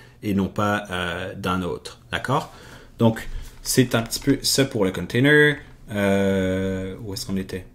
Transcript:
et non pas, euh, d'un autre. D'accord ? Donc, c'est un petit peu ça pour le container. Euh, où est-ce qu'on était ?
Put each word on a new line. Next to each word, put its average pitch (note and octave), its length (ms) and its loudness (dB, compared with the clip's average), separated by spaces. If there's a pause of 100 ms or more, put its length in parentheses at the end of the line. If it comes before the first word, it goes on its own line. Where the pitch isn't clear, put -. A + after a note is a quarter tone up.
(240)
et G#2 100 -2
non F#2+ 140 2
pas, G#2 420 0
euh, F2+ 460 -4
d'un F#2 260 -2
autre. - 380 -8 (120)
D'accord ? C#3 420 -2 (460)
Donc, - 280 4 (340)
c'est - 340 2
un A2+ 60 2
petit - 180 -8
peu C#3 240 2
ça - 220 2
pour G#2+ 200 0
le F#2 60 0
container. C#3 680 4 (340)
Euh, F#2+ 1080 2
où G2+ 120 -8
est-ce - 120 -8
qu'on G2 120 -4
était ? F#2 380 -6